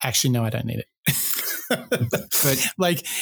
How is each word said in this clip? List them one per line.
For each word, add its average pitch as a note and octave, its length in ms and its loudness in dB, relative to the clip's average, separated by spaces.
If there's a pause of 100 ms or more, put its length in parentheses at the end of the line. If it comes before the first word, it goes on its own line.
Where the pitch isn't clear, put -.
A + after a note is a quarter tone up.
"Actually, C3 280 2
no, A#2+ 140 2
I A2 60 0
don't A#2 160 -4
need A#2 120 -4
it." - 80 -8 (200)
<laughs> - 800 -2 (540)
But, C3+ 240 4 (100)
like, F3 300 2 (160)